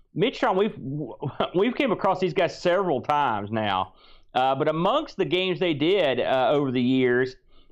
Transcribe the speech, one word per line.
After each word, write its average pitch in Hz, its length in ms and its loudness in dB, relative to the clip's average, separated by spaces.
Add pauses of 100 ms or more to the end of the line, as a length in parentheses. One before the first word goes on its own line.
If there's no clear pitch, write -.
(180)
Mitchtron, 220 400 0
we've, 208 180 0 (440)
<laughs> - 360 -4
we've 233 200 2
came 269 160 0
across 190 280 0
these 175 140 0
guys 170 260 0
several 175 400 2
times 117 520 0
now. 101 420 -2 (400)
Uh, 131 220 2
but 147 120 0
amongst 190 480 0
the 180 100 -2
games 175 340 0
they 175 160 0
did, 147 440 2
uh, 120 320 2
over 143 200 0
the 123 100 0
years, 127 540 2 (360)